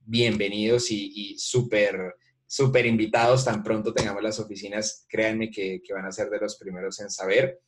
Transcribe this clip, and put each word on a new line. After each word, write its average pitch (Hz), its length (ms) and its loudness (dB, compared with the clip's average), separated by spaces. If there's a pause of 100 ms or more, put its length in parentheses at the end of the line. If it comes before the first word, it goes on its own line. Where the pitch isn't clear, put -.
Bienvenidos 110 880 2
y, 98 240 -4
y 104 240 -12
súper, 101 760 0 (280)
súper 127 420 2
invitados. 117 580 4
Tan 107 180 0
pronto 113 320 -2
tengamos 101 260 0
las 107 200 -2
oficinas, 104 680 -8
créanme 110 440 0
que, 95 320 -4
que 98 100 -8
van 95 100 -6
a 98 60 -8
ser 101 200 -4
de 104 100 -4
los 104 160 -4
primeros 95 420 -8
en 101 120 -10
saber. 113 580 0